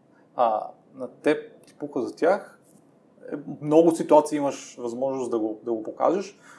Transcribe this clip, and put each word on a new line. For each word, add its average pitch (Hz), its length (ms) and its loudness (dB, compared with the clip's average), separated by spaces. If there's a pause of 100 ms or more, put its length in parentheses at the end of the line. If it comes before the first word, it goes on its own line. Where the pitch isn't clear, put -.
(360)
А 113 240 0 (360)
на 127 120 -12
теб 147 300 -2 (300)
ти - 60 -20
пука 143 280 -8
за 107 140 -6
тях, 190 440 0 (760)
е, - 20 -8 (260)
много 160 300 6
ситуации 151 460 4
имаш 139 420 -4
възможност 127 520 -4
да 117 80 0
го, 110 260 -4
да 120 80 -4
го 110 100 -6
покажеш, 151 540 -2 (220)